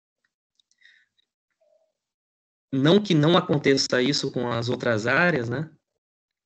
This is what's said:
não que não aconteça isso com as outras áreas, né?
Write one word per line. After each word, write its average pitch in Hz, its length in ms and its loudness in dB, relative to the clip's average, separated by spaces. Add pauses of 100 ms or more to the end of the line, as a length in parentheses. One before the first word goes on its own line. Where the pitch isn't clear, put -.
(2750)
não 151 300 4
que 202 140 0
não 156 200 4
aconteça 143 680 0
isso 135 300 -2
com 123 180 -6
as 117 200 -4
outras 120 380 -4
áreas, 139 420 0
né? 139 200 -6 (760)